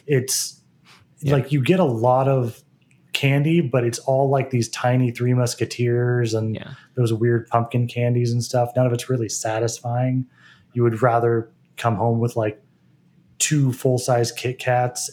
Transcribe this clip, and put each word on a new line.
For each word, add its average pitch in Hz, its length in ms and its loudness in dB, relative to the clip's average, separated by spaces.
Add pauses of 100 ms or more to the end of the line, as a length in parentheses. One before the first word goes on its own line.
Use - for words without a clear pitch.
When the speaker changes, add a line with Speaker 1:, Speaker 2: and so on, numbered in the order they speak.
Speaker 1:
It's - 540 -2 (580)
Speaker 2:
Yeah. 143 140 0
Speaker 1:
like, 135 180 0
you 143 100 2
get 175 180 4
a 185 60 4
lot 127 420 2
of 127 340 0 (520)
candy, 143 480 2
but 131 220 0
it's 117 160 -2
all, 135 300 0
like, 135 220 0
these 117 180 0
tiny 127 420 0
Three 123 220 -2
Musketeers 120 1000 0
and 110 220 -2
Speaker 2:
Yeah. - 180 -12 (220)
Speaker 1:
those 117 160 0
weird 117 380 0
pumpkin 120 380 0
candies 120 440 0
and 120 120 0
stuff. 120 320 0
None 127 100 2
of 120 80 0
it's 120 160 -6
really 117 200 -2
satisfying. 120 960 -2 (480)
You 123 100 0
would 113 180 2
rather 117 480 2 (280)
come 113 200 0
home 117 220 0
with, 117 160 -2
like, 110 280 -4 (760)
two 139 360 0
full-size 123 580 0
Kit 127 280 -8
Kats 123 540 -2